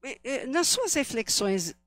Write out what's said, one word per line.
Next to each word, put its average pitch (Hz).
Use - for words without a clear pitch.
eh, 269
eh, 262
nas 320
suas 480
reflexões 202